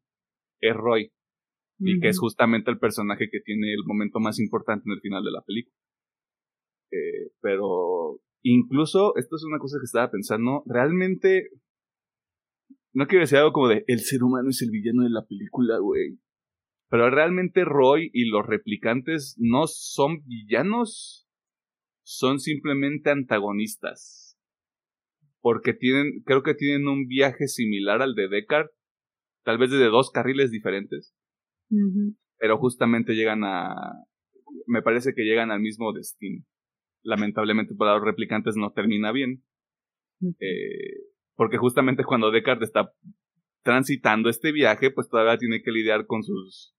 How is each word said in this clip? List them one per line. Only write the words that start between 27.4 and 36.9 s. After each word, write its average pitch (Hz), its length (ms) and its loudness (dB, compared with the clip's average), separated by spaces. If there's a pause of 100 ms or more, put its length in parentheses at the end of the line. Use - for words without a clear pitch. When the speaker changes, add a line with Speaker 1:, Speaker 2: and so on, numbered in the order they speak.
Speaker 1:
similar 104 540 0
al 131 120 -2
de 98 140 -2
Deckard, 104 400 0 (760)
tal 113 160 0
vez 127 120 4
desde 131 160 6
dos 117 260 4
carriles 131 400 0
diferentes. 104 600 -6 (560)
Speaker 2:
Ujú. 208 440 0 (220)
Speaker 1:
Pero 110 220 2
justamente 117 560 0
llegan 110 300 0
a, 92 300 -4 (920)
me 113 160 0
parece 120 320 0
que 120 100 -4
llegan 113 260 2
al 104 100 -2
mismo 110 340 -4
destino, - 500 -12 (580)